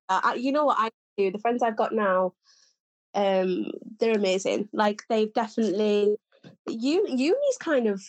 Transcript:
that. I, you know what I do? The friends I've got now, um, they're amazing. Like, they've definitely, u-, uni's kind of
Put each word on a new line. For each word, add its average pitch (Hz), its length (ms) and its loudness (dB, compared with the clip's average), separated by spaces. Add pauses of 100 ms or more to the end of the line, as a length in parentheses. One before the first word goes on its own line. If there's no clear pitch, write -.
that. 190 160 0
I, 240 100 2
you 254 160 -2
know 294 140 2
what 254 140 2
I 226 100 0 (280)
do? 196 140 2
The 208 80 -6
friends 233 240 -2
I've 220 140 0
got 220 160 0
now, 185 400 0 (800)
um, 190 580 0 (280)
they're 226 180 2
amazing. 196 560 0
Like, 214 360 0
they've 220 240 0
definitely, 208 840 0 (520)
u-, 285 420 0
uni's 403 500 0
kind 269 280 0
of 196 220 -2